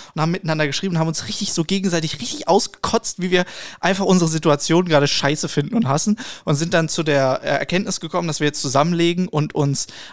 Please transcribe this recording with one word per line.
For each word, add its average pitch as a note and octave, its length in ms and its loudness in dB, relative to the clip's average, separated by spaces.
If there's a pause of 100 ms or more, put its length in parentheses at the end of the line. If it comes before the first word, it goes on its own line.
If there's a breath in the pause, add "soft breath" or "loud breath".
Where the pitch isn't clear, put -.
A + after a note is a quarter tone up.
(140 loud breath)
und D3+ 80 -2
haben D#3+ 80 2
miteinander D#3 380 -2
geschrieben F3 260 -4
und E3 60 2
haben D#3+ 80 0
uns - 180 -4
richtig - 260 -6
so E3 120 0
gegenseitig F3 560 -2
richtig D4 260 -8
ausgekotzt, - 720 0
wie F3+ 120 -2
wir F3+ 120 4 (360 loud breath)
einfach F#3+ 240 0
unsere F3+ 260 4
Situation D#3+ 540 2
gerade D3 240 4
scheiße D3+ 400 0
finden - 260 -2
und B2+ 140 0
hassen D#3 280 0 (280 loud breath)
und D#3+ 100 2
sind E3 200 -2
dann E3 140 2
zu - 140 -4
der, C#3 400 2
äh, D3 60 -6
Erkenntnis F3 500 -2
gekommen, F3 300 -4
dass D3+ 100 -4
wir D3+ 80 0
jetzt C#3+ 220 -2
zusammenlegen E3+ 600 2
und D3+ 260 -2
uns C#3+ 320 0 (260 loud breath)